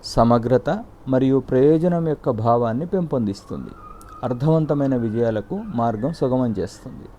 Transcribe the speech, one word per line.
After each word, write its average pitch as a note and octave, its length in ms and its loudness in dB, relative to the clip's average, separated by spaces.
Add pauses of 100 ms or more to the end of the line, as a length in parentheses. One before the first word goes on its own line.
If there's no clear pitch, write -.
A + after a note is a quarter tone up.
సమగ్రత A#2+ 640 2 (380)
మరియు C3 320 2
ప్రయోజనం D#3+ 680 2
యొక్క D3+ 220 -4
భావాన్ని A#2 560 2
పెంపొందిస్తుంది, B2+ 880 -4 (520)
అర్థవంతమైన C#3+ 720 0
విజయాలకు A2+ 600 -2 (200)
మార్గం A#2 380 -2
సుగమం B2+ 380 0
చేస్తుంది. - 560 -8 (120)